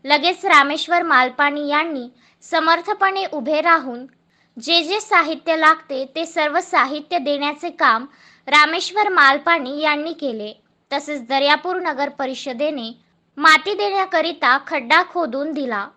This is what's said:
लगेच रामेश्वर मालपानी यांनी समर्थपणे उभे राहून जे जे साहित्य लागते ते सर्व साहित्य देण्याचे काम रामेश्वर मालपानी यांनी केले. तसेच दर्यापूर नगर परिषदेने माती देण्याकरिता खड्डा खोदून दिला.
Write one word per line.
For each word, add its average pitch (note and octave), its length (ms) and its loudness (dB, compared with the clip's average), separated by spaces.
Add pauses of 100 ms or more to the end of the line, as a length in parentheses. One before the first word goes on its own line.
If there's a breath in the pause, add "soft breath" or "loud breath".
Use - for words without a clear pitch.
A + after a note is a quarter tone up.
लगेच D4 400 0
रामेश्वर D#4 580 2
मालपानी C#4+ 680 2
यांनी D4 380 -2 (360 soft breath)
समर्थपणे F#4 880 0
उभे D4+ 300 -2
राहून C4+ 440 0 (520)
जे D#4+ 260 2
जे F#4+ 160 -2
साहित्य E4 560 0
लागते D#4 480 2 (120)
ते D#4+ 100 -4
सर्व D#4+ 340 -2
साहित्य D4+ 600 -2
देण्याचे C#4+ 500 -4
काम B3 360 0 (420 soft breath)
रामेश्वर F4 600 2
मालपानी D4 720 2
यांनी D4 320 -2
केले. A3 400 -8 (380)
तसेच C#4+ 360 -6
दर्यापूर D4 540 0
नगर C#4+ 280 -2
परिषदेने C4 840 -6 (460)
माती D#4 360 2
देण्याकरिता F4+ 840 0 (100)
खड्डा D4+ 340 0 (100)
खोदून D4+ 420 -4
दिला. A#3 320 -4 (120)